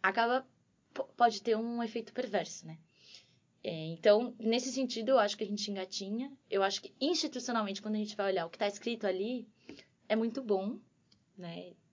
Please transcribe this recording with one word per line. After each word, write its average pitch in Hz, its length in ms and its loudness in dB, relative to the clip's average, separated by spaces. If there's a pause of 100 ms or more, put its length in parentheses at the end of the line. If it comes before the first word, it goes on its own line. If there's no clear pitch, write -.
acaba, 233 440 2 (480)
po-, - 220 -4
pode 233 260 4
ter 220 140 2
um 233 260 -4
efeito 226 300 -6
perverso, 202 540 -4
né? 160 120 -14 (840)
É, - 80 -4
então, 165 680 4
nesse 240 320 0
sentido, 233 400 -2
eu 262 80 8
acho 208 180 4
que - 60 -6
a 202 40 -2
gente 208 240 -4
engatinha. 202 640 -6 (160)
Eu 196 140 2
acho 190 180 0
que, - 200 -18
institucionalmente, 247 840 -2
quando 214 140 -2
a - 20 0
gente 208 180 -4
vai 196 140 0
olhar 170 160 0
o - 40 -10
que - 60 -16
tá 202 120 0
escrito 220 380 -4
ali, 208 400 -2 (640)
é 214 60 4
muito 233 260 0
bom, 208 380 0 (580)
né? 175 360 -12 (200)